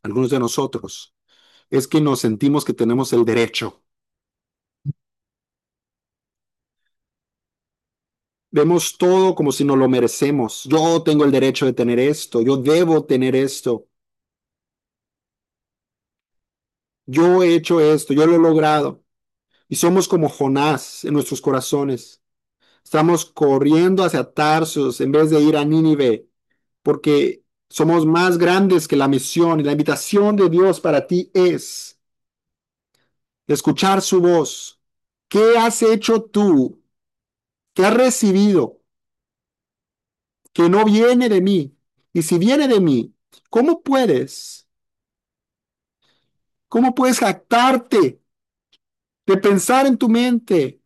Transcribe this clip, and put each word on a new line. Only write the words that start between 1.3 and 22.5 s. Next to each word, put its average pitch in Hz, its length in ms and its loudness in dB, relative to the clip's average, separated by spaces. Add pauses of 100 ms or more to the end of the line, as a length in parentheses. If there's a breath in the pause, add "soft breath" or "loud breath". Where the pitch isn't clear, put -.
es 131 180 -4
que 156 120 -2
nos 143 200 -2
sentimos 139 440 -2
que - 100 -6
tenemos 120 380 -2
el 120 140 2
derecho. 113 580 -4 (4000)
Vemos 160 460 0
todo 185 380 2
como 147 160 -2
si 143 140 -2
no 139 100 0
lo 135 140 2
merecemos. 127 760 -2
"Yo 160 380 0
tengo 151 220 2
el 139 60 2
derecho 135 340 0
de 127 80 0
tener 120 260 -2
esto, 139 420 -2
yo 131 160 0
debo 156 480 0
tener 131 300 -2
esto. 131 520 -4 (3250)
Yo 175 360 2
he 170 120 2
hecho 165 260 0
esto, 151 320 0
yo 151 140 2
lo 170 80 4
he 165 40 4
logrado." 151 640 0 (640)
Y - 100 -8
somos 180 300 0
como 156 220 0
Jonás 139 760 -4
en 151 80 -4
nuestros 139 280 -4
corazones. 139 800 -4 (640)